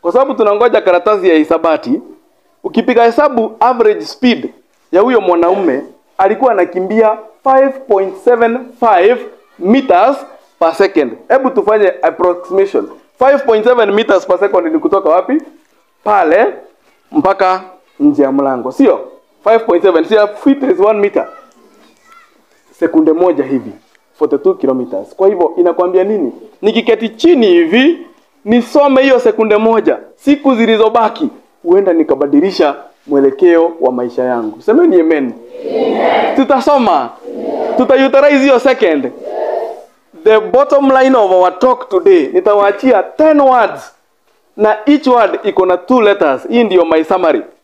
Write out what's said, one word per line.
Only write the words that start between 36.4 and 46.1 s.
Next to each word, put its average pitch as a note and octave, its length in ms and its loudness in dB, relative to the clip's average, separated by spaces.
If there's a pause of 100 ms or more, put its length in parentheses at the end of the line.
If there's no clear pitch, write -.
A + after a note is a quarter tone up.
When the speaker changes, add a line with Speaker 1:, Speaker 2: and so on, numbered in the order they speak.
Speaker 2:
Amen. - 420 -8
Speaker 1:
Tutauterize C4+ 600 2
hiyo C4 200 2
second. F#3+ 520 0 (1120)
The A3 160 4
bottom C#4 500 0
line C4 260 4
of G3+ 160 2
our F3+ 260 2
talk B3+ 300 0
today, F3+ 440 2
nitawaachia G3+ 680 0
ten D4+ 380 0
words, A#3+ 540 0 (600)
na G#3+ 200 0 (100)
each D4 200 2
word A#3+ 380 2
iko F#3+ 220 0
na F3+ 100 0
two B3+ 260 0
letters. D#3+ 460 2